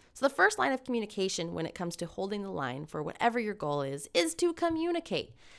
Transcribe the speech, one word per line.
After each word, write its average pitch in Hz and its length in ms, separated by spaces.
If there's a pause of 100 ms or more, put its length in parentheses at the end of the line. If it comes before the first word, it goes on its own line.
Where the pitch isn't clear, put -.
(140)
So - 120
the 277 80
first 392 240
line 262 140
of 262 140
communication 190 680
when 165 120
it - 100
comes 175 220
to 175 80
holding 196 360
the 196 80
line 143 360
for 156 180
whatever 233 340
your 214 160
goal 147 280
is, 139 320
is 330 220
to 349 180
communicate. 330 840 (240)